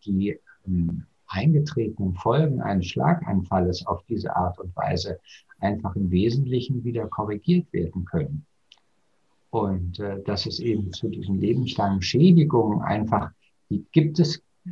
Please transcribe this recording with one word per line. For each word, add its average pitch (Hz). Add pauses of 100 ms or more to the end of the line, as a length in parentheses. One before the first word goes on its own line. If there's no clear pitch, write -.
die, 101 (300)
ähm, 85 (220)
eingetretenen 110
Folgen 127
eines 98
Schlaganfalles 95
auf -
diese 98
Art 92
und 90
Weise - (400)
einfach 101
im 95
Wesentlichen 123
wieder 113
korrigiert 107
werden 87
können. 73 (1040)
Und, 95
äh, 98
dass 101
es 101
eben 104
zu -
diesen 95
lebenslangen 101
Schädigungen 123
einfach, 107 (400)
die -
gibt 151
es - (300)